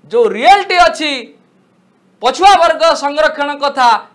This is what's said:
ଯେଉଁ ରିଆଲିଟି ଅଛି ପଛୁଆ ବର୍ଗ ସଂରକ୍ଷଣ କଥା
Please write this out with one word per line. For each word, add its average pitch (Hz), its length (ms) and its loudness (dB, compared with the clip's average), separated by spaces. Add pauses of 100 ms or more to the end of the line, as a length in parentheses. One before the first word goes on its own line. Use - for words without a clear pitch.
ଯେଉଁ 233 220 0
ରିଆଲିଟି 359 480 2
ଅଛି 320 360 0 (1080)
ପଛୁଆ 311 320 2
ବର୍ଗ 330 280 0 (120)
ସଂରକ୍ଷଣ 294 600 -4
କଥା 277 320 -2 (260)